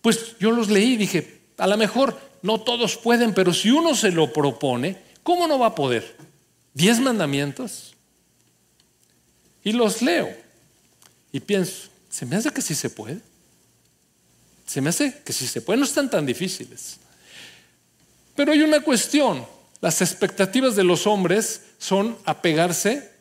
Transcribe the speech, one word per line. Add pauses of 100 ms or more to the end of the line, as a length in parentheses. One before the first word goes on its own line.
Pues
yo
los
leí
y
dije, (180)
"a
lo
mejor (260)
no
todos
pueden,
pero
si
uno
se
lo
propone, (280)
¿cómo
no
va
a
poder?" (560)
Diez
mandamientos. (1700)
Y
los
leo (1000)
y
pienso, (200)
"Se
me
hace
que
sí
se
puede. (1500)
Se
me
hace
que
sí
se
puede,
no
están
tan
difíciles." (1400)
Pero
hay
una
cuestión, (360)
las
expectativas
de
los
hombres (160)
son
apegarse (100)